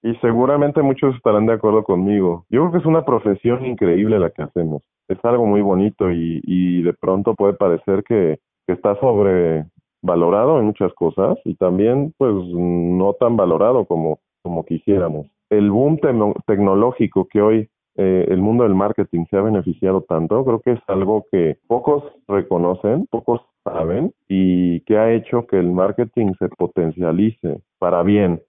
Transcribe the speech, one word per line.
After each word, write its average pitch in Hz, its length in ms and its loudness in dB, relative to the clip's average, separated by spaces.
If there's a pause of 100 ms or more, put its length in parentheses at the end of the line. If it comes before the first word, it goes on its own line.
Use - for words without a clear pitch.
y 117 140 -2
seguramente 143 640 2
muchos 135 320 0
estarán 110 320 2
de 117 60 2
acuerdo 107 300 2
conmigo. 92 640 0
Yo 123 120 2
creo 170 100 0
que 170 60 -2
es 156 80 -2
una 160 180 2
profesión 120 640 0
increíble 104 540 0
la 85 100 0
que - 140 -10
hacemos. 80 400 -6 (260)
Es 95 140 -4
algo 120 240 2
muy 104 140 2
bonito 98 500 0
y, 82 320 -4
y 90 400 0
de 87 100 0
pronto 98 400 -2
puede 101 200 2
parecer 98 540 0
que, 87 300 0 (300)
que 92 60 -2
está 101 220 0 (1080)
sobrevalorado 90 560 2
en 110 60 0
muchas 104 280 -2
cosas 87 500 -2
y - 120 -6
también, 113 600 0
pues, 120 160 0 (200)
no 87 600 0
tan 120 220 0
valorado 101 500 2
como, 80 340 -4 (240)
como 85 200 -6
quisiéramos. 82 640 -2 (220)
El 104 220 2
boom 143 260 2
tecno-, 117 380 0 (100)
tecnológico 101 840 0
que 104 120 0
hoy, 110 280 2 (280)
eh, 95 320 0
el 92 120 0
mundo 113 240 2
del 98 100 2
marketing 95 540 -2
se 101 80 -2
ha 98 40 2
beneficiado 95 600 -2
tanto, 85 440 -2
creo 113 140 0
que 123 140 -2
es 110 140 -4
algo 98 440 -2
que 87 260 0 (100)
pocos 143 360 -2 (240)
reconocen, 98 840 -2
pocos 117 320 -4 (220)
saben, 87 480 -4 (160)
y 90 540 0
que 107 160 0
ha 113 140 2
hecho 117 360 -2
que 98 100 -2
el 87 140 0
marketing 101 680 -2
se 92 120 -4
potencialice 87 1120 -2 (180)
para 87 240 0
bien. 95 460 2